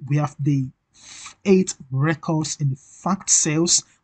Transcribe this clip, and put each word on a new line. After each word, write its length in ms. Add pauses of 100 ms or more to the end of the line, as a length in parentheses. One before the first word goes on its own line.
We 100
have 240
the 300 (240)
f-, 500
eight 300 (160)
records 680
in 120
the 60
fact 520
sales 540 (220)